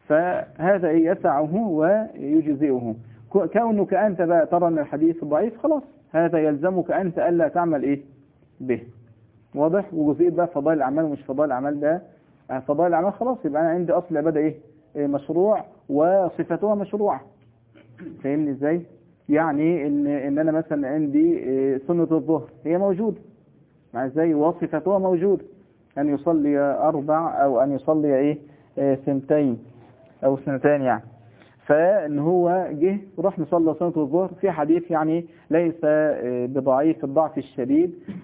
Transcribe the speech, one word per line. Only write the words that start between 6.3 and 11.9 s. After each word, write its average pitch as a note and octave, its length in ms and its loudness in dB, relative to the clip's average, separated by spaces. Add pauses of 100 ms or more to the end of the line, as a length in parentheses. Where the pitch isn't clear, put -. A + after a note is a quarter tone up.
يلزمك D#3 520 0
أنت E3+ 280 -2
ألا E3 280 2
تعمل D#3+ 360 -2
إيه؟ C#3+ 180 -2 (580)
به. B2+ 220 -4 (760)
واضح؟ F3 380 0
وجزئية D3+ 360 2
بقى E3+ 180 0
فضائل D3+ 300 0
الأعمال C#3+ 280 0
ومش C#3+ 160 -6
فضائل C#3+ 260 -2
الأعمال C#3+ 320 -4
ده، D#3 220 0 (500)